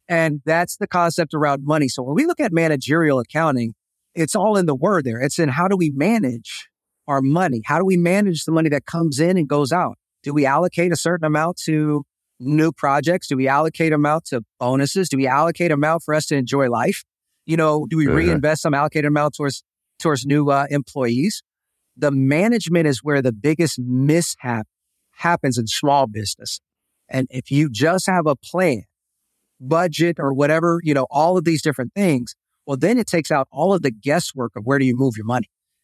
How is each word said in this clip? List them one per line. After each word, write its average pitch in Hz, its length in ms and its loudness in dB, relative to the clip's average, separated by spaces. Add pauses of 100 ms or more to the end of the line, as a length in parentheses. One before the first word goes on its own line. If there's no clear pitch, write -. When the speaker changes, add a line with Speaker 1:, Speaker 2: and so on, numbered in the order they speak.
Speaker 1:
And 160 360 0
that's 165 320 0
the 202 100 -6
concept 170 460 0
around 143 320 0
money. 151 240 2
So - 140 -8
when 135 120 -4
we 262 100 2
look 339 140 -2
at 254 140 0
managerial 156 640 2
accounting, 127 540 -2 (420)
it's 160 200 -2
all 208 220 2
in 185 80 2
the 151 100 0
word 165 300 0
there. 117 160 -4
It's 143 160 -2
in 160 120 0
how 160 180 0
do 196 100 0
we 165 140 0
manage 139 800 -2 (380)
our 139 140 0
money? 139 440 0
How 147 120 0
do 185 80 0
we 190 120 4
manage 175 480 2
the 156 60 -4
money 160 180 2
that 143 160 -2
comes 165 340 -2
in 180 180 2
and 160 100 0
goes 147 240 0
out? 156 260 -2 (260)
Do 147 100 -6
we 147 120 2
allocate 170 460 2
a 160 40 0
certain 170 300 -2
amount 156 400 0
to 151 380 0 (360)
new 151 320 2
projects? 147 560 0
Do 139 100 -2
we 131 100 0
allocate 156 460 0
amount 151 320 0
to 117 180 -6 (160)
bonuses? 139 500 0
Do 135 80 -2
we 131 100 0
allocate 160 440 0
amount 151 320 0
for 156 100 -4
us 151 140 0
to 156 80 0
enjoy 131 340 0
life? 120 340 -2 (420)
You 160 120 -2
know, 156 320 2
do 165 80 -2
we 151 100 2
Speaker 2:
Uh-huh. 143 80 2
Speaker 1:
reinvest 156 460 0
some 156 120 0
allocated 147 320 0
amount 147 300 0
towards, 143 280 -6 (360)
towards 139 260 0
new, 143 240 2
uh, 139 200 2
employees? 139 760 -2 (520)
The 147 160 0
management 165 760 2
is 135 160 0
where 147 180 0
the 127 120 0
biggest 147 460 0
mishap 127 880 0 (440)
happens 156 460 -2
in 117 100 -2
small 139 400 2
business. 107 520 -10 (500)
And 131 200 -2
if 127 220 -10
you 147 180 2
just 156 380 0
have 180 200 2
a 143 80 2
plan, 160 480 -2 (760)
budget, 160 600 0
or 139 140 -2
whatever, 160 500 2
you 151 100 0
know, 135 160 0
all 165 280 2
of 170 80 0
these 165 160 0
different 131 320 -4
things, 151 420 -2 (300)
well, 139 120 -4
then 185 200 2
it 226 100 -2
takes 165 240 -2
out 139 200 0
all 160 220 0
of 175 80 0
the 143 100 0
guesswork 127 640 -4
of 107 100 -10
where 135 120 2
do 135 80 2
you 127 100 2
move 127 220 0
your 107 80 -10
money. 120 240 -4 (340)